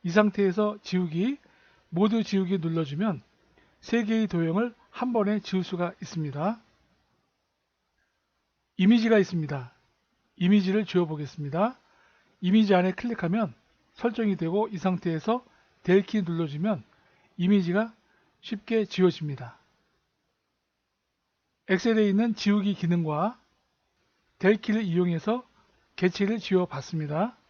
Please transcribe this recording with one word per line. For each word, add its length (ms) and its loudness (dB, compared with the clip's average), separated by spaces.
이 80 -6
상태에서 720 2
지우기, 560 -2
모두 340 2
지우기 360 0
눌러주면 640 -4
세 240 -2
개의 220 0
도형을 480 -2
한 220 -4
번에 280 0
지울 240 -4
수가 380 -6
있습니다. 580 -6
이미지가 420 6
있습니다. 540 -2
이미지를 480 2
지워보겠습니다. 920 -4
이미지 340 4
안에 180 2
클릭하면 600 -4
설정이 420 -2
되고 320 -2
이 100 -10
상태에서 680 -2
델 200 6
키 200 -2
눌러주면 640 -2
이미지가 580 2
쉽게 440 -2
지워집니다. 720 -2
엑셀에 400 2
있는 260 2
지우기 400 0
기능과 640 -2
델 180 4
키를 260 0
이용해서 640 0
개체를 420 0
지워봤습니다. 1000 -2